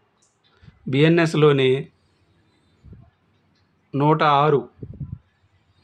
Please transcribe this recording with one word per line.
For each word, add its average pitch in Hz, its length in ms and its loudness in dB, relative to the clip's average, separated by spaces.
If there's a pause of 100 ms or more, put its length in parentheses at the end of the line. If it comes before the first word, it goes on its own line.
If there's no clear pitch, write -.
(880)
బీఎన్ఎస్లోని 147 1000 0 (2000)
నూట 151 280 0
ఆరు 147 460 0 (1160)